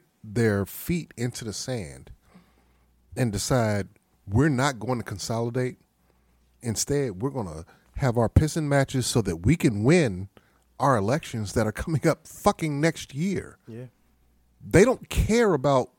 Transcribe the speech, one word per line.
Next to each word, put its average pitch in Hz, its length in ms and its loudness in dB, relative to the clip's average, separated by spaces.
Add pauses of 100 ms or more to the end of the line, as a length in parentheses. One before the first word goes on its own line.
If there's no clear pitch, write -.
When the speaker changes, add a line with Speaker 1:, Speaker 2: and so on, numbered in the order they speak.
(240)
Speaker 1:
their 104 420 0
feet - 520 -6
into 120 260 -6
the 110 100 -8
sand 82 580 -10 (1040)
and 123 140 0
decide, 104 580 0 (360)
"We're 117 240 4
not 131 300 0
going 117 200 -4
to 104 40 -8
consolidate. 120 760 -6 (840)
Instead, 117 600 -2
we're 135 100 -2
gonna 87 340 -8 (320)
have 120 200 2
our 110 120 4
pissing 156 360 4
matches 135 400 0
so - 180 0
that 90 220 -2
we 151 120 4
can 107 260 2
win 117 460 2 (500)
our 131 160 4
elections 107 580 -2
that 113 120 2
are 107 60 -2
coming 160 360 -2
up - 200 0
fucking 156 520 -2
next 156 340 -2
year." 160 440 -6 (100)
Speaker 2:
Yeah. 117 180 -14 (840)
Speaker 1:
They 156 160 6
don't 240 240 -2
care 220 440 2
about 135 460 2